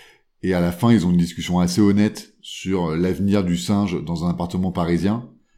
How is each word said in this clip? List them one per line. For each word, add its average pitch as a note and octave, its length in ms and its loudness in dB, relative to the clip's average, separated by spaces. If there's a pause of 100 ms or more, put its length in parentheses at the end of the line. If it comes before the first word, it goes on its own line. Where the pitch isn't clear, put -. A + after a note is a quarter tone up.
(420)
Et F#2 120 0
à F2 80 2
la F2 100 2
fin, A#2 220 4
ils F#2 120 4
ont F2+ 60 2
une F2+ 60 4
discussion F2 420 0
assez F2 220 2
honnête G#2 600 2
sur, F#2 500 -4
euh, D#2 60 -2
l'avenir F#2 460 0
du F2 140 0
singe G2+ 480 -2
dans D#2+ 180 -6
un F2 60 0
appartement F2 420 -4
parisien, F2 580 -2 (280)